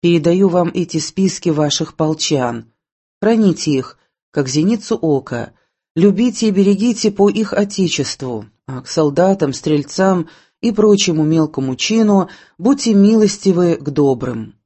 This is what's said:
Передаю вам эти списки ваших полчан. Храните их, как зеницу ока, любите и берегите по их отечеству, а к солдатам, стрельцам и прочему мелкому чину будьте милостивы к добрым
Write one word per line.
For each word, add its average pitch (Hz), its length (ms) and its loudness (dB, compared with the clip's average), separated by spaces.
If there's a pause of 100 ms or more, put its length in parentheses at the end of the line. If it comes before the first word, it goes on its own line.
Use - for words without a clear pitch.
Передаю 170 480 2
вам 175 240 0
эти 170 260 -4
списки - 500 -2
ваших 151 480 -2
полчан. 135 720 -2 (500)
Храните 208 520 2
их, 131 260 -4 (320)
как 139 180 -4
зеницу 190 480 -2
ока, 131 580 -4 (420)
любите 202 520 2
и - 20 2
берегите 202 600 2
по 202 200 2
их 214 240 -4
отечеству, 139 880 -4 (220)
а 127 160 -12
к - 60 -20
солдатам, 160 680 0
стрельцам 165 760 -2 (320)
и 233 120 -2
прочему 196 520 2
мелкому 151 520 0
чину 208 520 2 (300)
будьте 233 340 0
милостивы 196 840 2
к 143 120 -8
добрым 123 680 -2 (120)